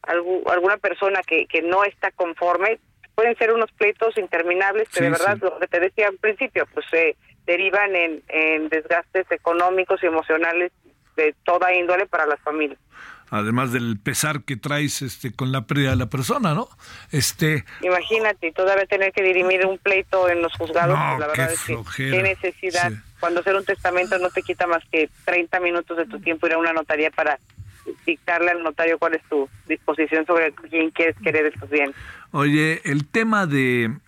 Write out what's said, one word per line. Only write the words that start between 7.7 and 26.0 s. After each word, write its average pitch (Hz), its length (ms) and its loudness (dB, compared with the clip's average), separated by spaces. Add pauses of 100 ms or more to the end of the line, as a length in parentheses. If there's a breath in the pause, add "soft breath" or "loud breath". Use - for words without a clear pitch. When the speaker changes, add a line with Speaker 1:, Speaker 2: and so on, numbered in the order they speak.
Speaker 1:
en, 165 340 -2
en 156 420 0
desgastes 170 600 -2
económicos 180 720 0
y 185 40 0
emocionales 165 680 0 (440)
de 151 180 2 (100)
toda 180 300 2
índole 180 320 2
para 160 180 0
las 147 160 0
familias. 151 380 -4 (520 loud breath)
Speaker 2:
Además 117 420 0
del 117 260 -2
pesar 147 440 -4
que 135 140 -8
traes, 147 440 -4
este, 123 320 -10
con 131 200 -4
la 131 140 -2
pérdida 139 240 2
de 131 60 2
la 127 140 0
persona, 180 420 0
¿no? 214 160 -2 (440 loud breath)
Este 143 520 0 (160 loud breath)
Speaker 1:
Imagínate, 202 680 0
y 156 40 -4
todavía 196 320 2
tener 196 280 0
que 208 100 0
dirimir 185 440 4
un 190 120 -2
pleito 190 500 2
en 170 140 2
los 165 100 -2
juzgados, 160 460 2
Speaker 2:
No, 151 100 0
Speaker 1:
pues, 135 120 -2
la 147 80 -2
verdad 135 200 0
Speaker 2:
qué - 60 -2
Speaker 1:
es - 60 -4
que - 120 -6
Speaker 2:
flojera. 135 440 -4
Speaker 1:
qué 190 60 2
necesidad. 180 680 -2
Speaker 2:
Sí. 107 60 -8 (240)
Speaker 1:
Cuando 175 200 0
hacer 190 160 0
un 196 80 -2
testamento 180 540 0
no 180 100 0
te 185 140 -2
quita 180 240 -2
más 165 260 0
que 156 160 2 (160)
treinta 175 360 -2
minutos 175 360 -2
de 165 100 0